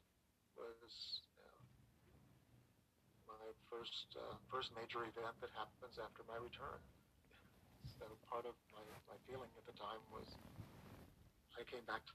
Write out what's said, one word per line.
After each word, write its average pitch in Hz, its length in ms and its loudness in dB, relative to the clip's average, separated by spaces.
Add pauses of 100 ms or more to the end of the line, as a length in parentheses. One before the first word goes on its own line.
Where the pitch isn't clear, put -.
(600)
was, 117 640 0 (120)
you - 120 -16
know, - 120 -14 (1700)
my 110 140 -4 (260)
first, 117 480 4
uh, 113 160 2 (160)
first 131 240 6
major 117 320 6
event 113 320 4
that 123 160 2
happens 110 440 2
after 110 280 0
my 113 120 2
return. 120 400 0 (1200)
So - 80 -2 (200)
part 120 200 6
of 117 80 0 (200)
my, 107 80 -6 (240)
my 104 200 -8
feeling 123 280 0
at 110 120 -10
the - 120 -6
time 107 320 2
was, - 160 -2 (1300)
"I 120 120 2
came 123 200 0
back 110 160 6 (120)